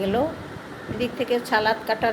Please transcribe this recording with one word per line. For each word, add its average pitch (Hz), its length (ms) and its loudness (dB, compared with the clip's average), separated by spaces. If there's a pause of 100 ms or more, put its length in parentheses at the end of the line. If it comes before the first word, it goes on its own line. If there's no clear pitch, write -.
গেল। 208 260 2 (680)
এদিক 240 240 0
থেকে 240 260 2
সালাদ 214 320 4 (100)
কাটার 220 260 2